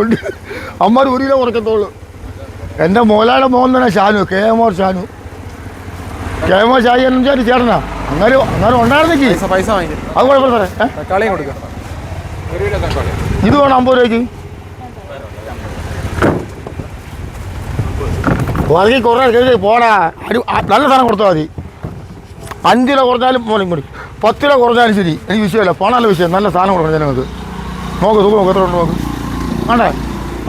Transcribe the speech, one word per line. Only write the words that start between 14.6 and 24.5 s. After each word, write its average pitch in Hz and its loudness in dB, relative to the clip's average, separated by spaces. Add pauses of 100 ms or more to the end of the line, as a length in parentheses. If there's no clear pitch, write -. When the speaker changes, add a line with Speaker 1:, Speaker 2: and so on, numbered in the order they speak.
Speaker 1:
ഓ, 147 4
അതിൽ 240 4
കുറേ 240 2 (120)
കഴിഞ്ഞ് 247 4 (100)
പോടാ. 233 4 (340)
അടി-, 240 -2
ആ, 202 0 (160)
നല്ല 247 4
സാധനം 262 6
കൊടുത്താൽ 208 2
മതി. 156 -2 (1200)
അഞ്ച് 247 4
കിലോ 269 4
കുറഞ്ഞാലും 254 2
മോനെ 214 0
മതി, 151 -2 (420)
പത്ത് 233 2
കിലോ 285 4